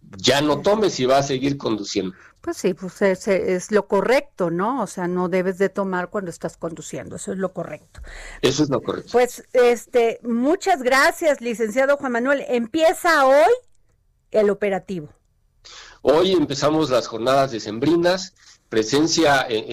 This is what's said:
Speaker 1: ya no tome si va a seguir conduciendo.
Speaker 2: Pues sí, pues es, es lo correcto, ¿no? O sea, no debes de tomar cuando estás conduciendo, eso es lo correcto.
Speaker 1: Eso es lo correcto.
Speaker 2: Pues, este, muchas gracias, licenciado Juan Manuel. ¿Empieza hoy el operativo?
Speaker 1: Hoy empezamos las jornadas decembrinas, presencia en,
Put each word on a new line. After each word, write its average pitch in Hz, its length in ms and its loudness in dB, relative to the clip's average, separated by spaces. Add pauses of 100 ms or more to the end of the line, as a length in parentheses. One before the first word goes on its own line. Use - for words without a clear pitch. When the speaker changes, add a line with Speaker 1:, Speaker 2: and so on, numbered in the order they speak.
(160)
Speaker 1:
ya 127 260 2
no 151 180 0
tome 202 300 2
si 127 160 -4
va 131 120 4
a 143 40 2
seguir 139 340 -2
conduciendo. 101 580 -4 (260)
Speaker 2:
Pues 339 180 -8
sí, 226 160 -2
pues 185 280 -12
es, 190 260 -2
es 185 440 -2
lo 202 160 2
correcto, 196 640 0
¿no? 214 320 -2
O 180 40 -4
sea, 180 220 -8
no 180 200 -2
debes 180 300 -2
de 190 120 0
tomar 185 400 -4
cuando 196 200 -6
estás - 260 -10
conduciendo, 160 600 -12
eso 196 160 -10
es 190 60 -8
lo 185 140 -4
correcto. - 480 -12 (420)
Speaker 1:
Eso 135 220 2
es 135 40 -6
lo 123 140 0
correcto. - 300 -8
Speaker 2:
Pues, 240 400 0
este, 240 720 2
muchas 269 600 0
gracias, 277 580 2
licenciado 240 560 0
Juan 277 160 -4
Manuel. 254 360 0
¿Empieza 311 800 2
hoy 302 260 6 (800)
el 208 200 4
operativo? 190 580 -4 (920)
Speaker 1:
Hoy 170 300 4
empezamos 147 580 0
las 117 160 2
jornadas 127 460 0
decembrinas, 160 840 -2 (340)
presencia 143 800 2
en, 107 240 -4